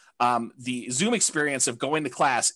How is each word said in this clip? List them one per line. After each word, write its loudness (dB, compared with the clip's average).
um, 2
the -6
Zoom 0
experience 0
of -4
going 0
to -4
class 2